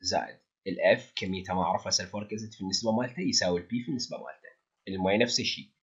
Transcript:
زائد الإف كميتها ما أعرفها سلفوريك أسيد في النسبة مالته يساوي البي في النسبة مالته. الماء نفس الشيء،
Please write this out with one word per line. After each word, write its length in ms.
زائد 360
الإف 480
كميتها 380
ما 100
أعرفها 280
سلفوريك 420
أسيد 200
في 80
النسبة 300
مالته 280
يساوي 420
البي 220
في 80
النسبة 260
مالته. 320
الماء 300
نفس 220
الشيء، 320